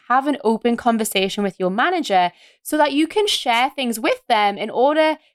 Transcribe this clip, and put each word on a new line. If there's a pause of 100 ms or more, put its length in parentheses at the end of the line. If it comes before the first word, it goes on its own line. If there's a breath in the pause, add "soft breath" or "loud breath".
have
an
open
conversation
with
your
manager (300 soft breath)
so
that
you
can
share
things
with
them
in
order (160 soft breath)